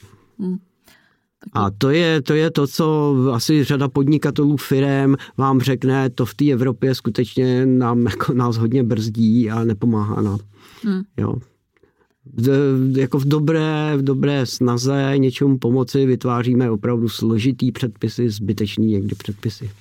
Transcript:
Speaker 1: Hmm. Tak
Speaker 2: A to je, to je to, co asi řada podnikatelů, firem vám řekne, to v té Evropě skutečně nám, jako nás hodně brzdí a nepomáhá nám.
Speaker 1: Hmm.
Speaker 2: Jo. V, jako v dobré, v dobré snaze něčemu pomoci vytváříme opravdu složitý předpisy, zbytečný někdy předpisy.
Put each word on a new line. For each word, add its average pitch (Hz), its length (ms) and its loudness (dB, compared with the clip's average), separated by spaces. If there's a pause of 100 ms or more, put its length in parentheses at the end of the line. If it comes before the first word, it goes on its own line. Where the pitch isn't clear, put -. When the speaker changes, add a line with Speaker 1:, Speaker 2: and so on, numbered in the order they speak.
(400)
Speaker 1:
Hmm. 185 180 -4 (800)
Tak - 140 -18
Speaker 2:
A 101 240 0
to 135 120 0
je, 160 320 2
to 139 120 -2
je 160 180 0
to, 147 160 0
co 151 480 0 (180)
asi 147 300 2
řada 139 240 0
podnikatelů, 143 720 0
firem 139 580 2 (220)
vám 135 240 2
řekne, 131 480 0
to 127 160 -2
v - 80 -8
té 143 180 2
Evropě 127 440 0
skutečně 127 720 0
nám, 120 400 2
jako 117 280 -2
nás 120 240 0
hodně 117 260 2
brzdí 113 680 2
a 113 120 -2
nepomáhá 107 580 0
nám. 104 180 0 (440)
Speaker 1:
Hmm. 196 180 -2 (160)
Speaker 2:
Jo. 104 180 -2 (1000)
V, 135 600 2
jako 135 220 0
v 135 60 -2
dobré, 151 720 0
v 139 40 0
dobré 135 440 0
snaze 131 720 0
něčemu 135 400 2
pomoci 127 480 0
vytváříme 123 640 2
opravdu 113 380 0
složitý 113 600 0
předpisy, 120 580 -4
zbytečný 107 580 -2
někdy 101 280 -2
předpisy. 104 540 -8 (120)